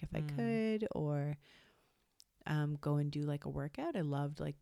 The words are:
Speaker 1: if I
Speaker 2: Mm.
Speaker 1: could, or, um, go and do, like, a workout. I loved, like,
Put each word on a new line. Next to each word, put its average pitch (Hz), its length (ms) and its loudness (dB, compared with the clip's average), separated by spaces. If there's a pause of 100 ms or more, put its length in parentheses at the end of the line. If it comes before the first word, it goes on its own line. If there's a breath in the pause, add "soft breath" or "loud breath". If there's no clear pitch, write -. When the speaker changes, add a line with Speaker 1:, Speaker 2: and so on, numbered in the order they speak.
Speaker 1:
if 160 120 -6
I - 80 0
Speaker 2:
Mm. 147 140 -2
Speaker 1:
could, 220 560 2
or, 147 440 0 (1080 soft breath)
um, 151 340 2
go 147 160 2
and 147 140 2
do, 147 120 -2
like, 147 220 -2
a 143 60 -4
workout. 160 460 -4
I 190 40 0
loved, 143 400 0
like, 147 220 -2